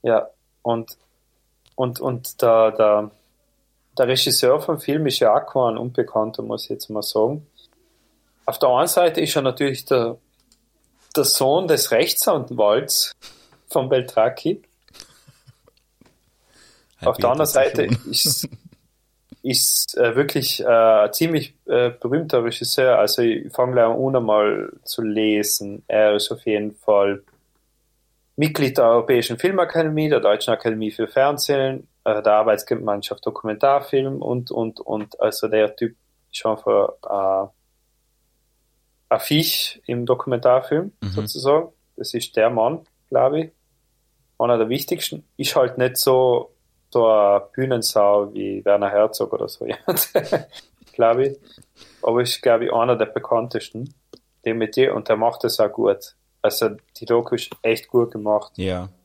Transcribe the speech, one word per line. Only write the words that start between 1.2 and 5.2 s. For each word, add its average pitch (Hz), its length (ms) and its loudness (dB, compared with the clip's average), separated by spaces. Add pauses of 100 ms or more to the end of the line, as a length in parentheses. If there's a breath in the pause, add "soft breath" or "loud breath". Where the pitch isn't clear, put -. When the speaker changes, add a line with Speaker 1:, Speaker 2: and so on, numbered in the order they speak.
Speaker 1:
und, 127 240 -6
und 127 420 -8
der, 113 300 4
der, 107 400 2 (840)
der 127 100 2
Regisseur 131 540 2
vom 156 180 -4
Film 147 280 -2
ist 123 120 -2
ja 110 160 4